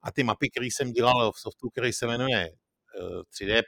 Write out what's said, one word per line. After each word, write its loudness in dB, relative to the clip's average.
a -8
ty 0
mapy, 0
který -4
jsem -4
dělal 4
v -12
softu, -12
který -2
se -4
jmenuje, 0
eh, -12
tři -10
D 4